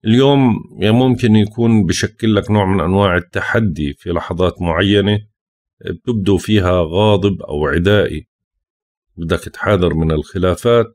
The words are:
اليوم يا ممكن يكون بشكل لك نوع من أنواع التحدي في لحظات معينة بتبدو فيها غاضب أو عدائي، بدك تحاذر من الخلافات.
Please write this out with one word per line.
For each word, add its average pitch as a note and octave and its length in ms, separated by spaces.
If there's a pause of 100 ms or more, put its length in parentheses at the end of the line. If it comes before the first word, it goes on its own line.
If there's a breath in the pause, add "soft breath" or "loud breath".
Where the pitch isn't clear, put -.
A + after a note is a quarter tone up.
اليوم C3 500 (260)
يا G#2 100
ممكن A#2+ 440
يكون A2 500
بشكل - 500
لك G2+ 160
نوع G#2 140
من F#2+ 160
أنواع F#2 360
التحدي E2 760
في - 160
لحظات F2 520
معينة G2 580 (680)
بتبدو G2 520
فيها F2+ 440
غاضب G2 600
أو D2 260
عدائي، F2 600 (920)
بدك E2+ 220
تحاذر F2+ 540
من D#2+ 180
الخلافات. F#2 840